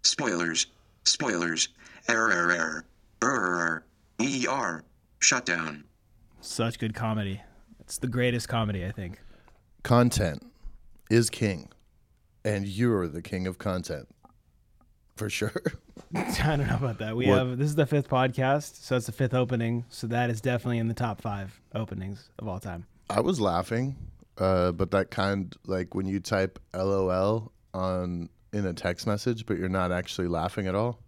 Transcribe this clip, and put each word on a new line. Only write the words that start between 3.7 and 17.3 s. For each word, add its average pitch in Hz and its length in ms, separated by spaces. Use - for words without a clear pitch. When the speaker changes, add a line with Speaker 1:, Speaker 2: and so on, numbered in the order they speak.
Speaker 1:
E 135 220
E - 40
R. 98 380
Shut - 260
down. 80 380
Speaker 2:
Such - 380
good 110 160
comedy. 110 460
It's - 180
the 135 80
greatest 123 420
comedy, 104 380
I 98 60
think. 95 280
Speaker 3:
Content 117 640
is 113 200
king, 98 400
and 101 240
you're 101 400
the 80 140
king 92 260
of 90 100
content. 87 480
For 107 120
sure. - 340
<laughs> - 240
Speaker 2:
<laughs> - 140
I 160 420
don't 143 120
know 117 80
about 117 240
that. 110 160
We 123 100
Speaker 3:
What? 101 120